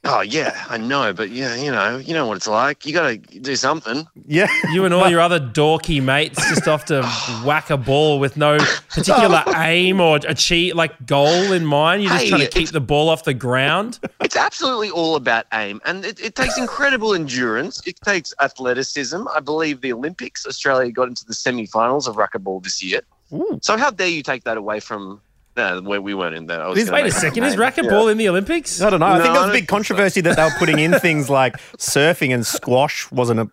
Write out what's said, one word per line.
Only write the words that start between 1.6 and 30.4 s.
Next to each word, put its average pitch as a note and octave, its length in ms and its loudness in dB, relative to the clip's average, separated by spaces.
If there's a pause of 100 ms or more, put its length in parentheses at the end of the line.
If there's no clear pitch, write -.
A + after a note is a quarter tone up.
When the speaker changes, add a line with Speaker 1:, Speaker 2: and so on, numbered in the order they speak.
Speaker 1:
know, A2+ 260 0
you C3+ 160 -8
know D#3 140 0
what G#2 100 -4
it's F2+ 100 -8
like. A#2+ 380 0
You D3+ 80 -8
gotta D3 240 0
do B2+ 400 -8
something. D3 500 -4 (200)
Speaker 2:
Yeah. E3 200 2 (260)
Speaker 3:
You F#3 120 2
and F3+ 80 2
all F3+ 120 4
Speaker 2:
But F#3 60 6
Speaker 3:
your E3+ 120 4
other F3 180 2
dorky D3+ 640 0
mates C#3+ 340 0 (140)
just E3 180 0
off D3+ 180 0
to C#3 160 0
Speaker 1:
<sighs> A#2 440 -6
Speaker 3:
whack D3+ 240 0
a D3 80 2
ball C#3+ 420 2
with C#3 160 0
no D3 220 4 (320)
particular F#3 600 6
Speaker 1:
<laughs> - 60 2
Speaker 3:
aim F3 460 2
or D#3+ 140 6 (120)
achieve, E3+ 460 0
like, D#3+ 320 -2
goal D#3+ 460 4
in F3 120 2
mind. D#3 380 2
You're F#3 100 2
just F3 120 2
Speaker 1:
Hey, G3 40 0
Speaker 3:
trying G3 140 4
to - 60 0
keep E3+ 160 0
Speaker 1:
it's D3+ 80 -8
Speaker 3:
the D#3+ 100 0
ball D3 260 2
off D#3+ 160 2
the D3+ 80 0
ground. C3+ 680 0 (220)
Speaker 1:
It's - 160 -2
absolutely B3 540 -2
all D#3+ 260 0
about A#2 380 0
aim, G#2+ 320 -4
and F#3 180 -6
it, - 160 -10
it A3 140 -8
takes C4 240 -2
incredible B3 560 -2
endurance. B2+ 720 -4
It F3+ 160 -10
takes G3 360 -4
athleticism. C3 960 -4
I D#3 60 2
believe D3 400 -4
the B2+ 140 -4
Olympics, D#3 520 -10
Australia C3 460 0
got B2+ 160 -2
into B2 160 -12
the A2+ 80 -12
semi-finals A#2+ 720 -2
of A2 100 -8
racquetball F#2+ 460 -4
this F#2 200 -8
year. F#2+ 180 -4 (320)
Speaker 2:
Ooh. D4+ 300 -4
Speaker 1:
So G#3+ 160 0
how C#4+ 120 0
dare F#3 180 -4
you D#3+ 140 -4
take C3 220 -6
that A2+ 140 -4
away G#2+ 220 -6
from, G2+ 420 -12 (340)
uh, F#2 240 -2
where G2+ 200 -4
we G2 140 -6
weren't F2 200 -4
in E2 120 -12
there. E2 160 -6
I E2+ 60 -4
was F#2 100 0
Speaker 3:
Is, A3+ 80 2
Speaker 1:
gonna - 100 -2
Speaker 3:
wait D4 40 4
a C#4+ 40 0
Speaker 1:
make G3+ 100 0
Speaker 3:
second, D#3 280 -2
Speaker 1:
that C4+ 60 0
Speaker 3:
is A#3 80 -2
Speaker 1:
comment. B3 200 0
Speaker 3:
racquetball G#3+ 300 2
Speaker 1:
Yeah. G#3+ 60 4
Speaker 3:
in A3 60 0
the A3 100 2
Olympics? G3 520 -2
Speaker 2:
I G3+ 80 2
don't F#3 120 2
know. E3+ 60 4
I F#3+ 120 4
Speaker 1:
No, E3+ 60 4
Speaker 2:
think - 0 -
there E3 60 4
Speaker 1:
I E3 40 2
Speaker 2:
was F3+ 80 4
a F#3 40 2
Speaker 1:
don't G#3 60 0
Speaker 2:
big G#3 100 2
Speaker 1:
think D#3+ 60 -10
so. G3+ 60 0
Speaker 2:
controversy G3+ 480 0
that E3 140 2
they D#3 80 4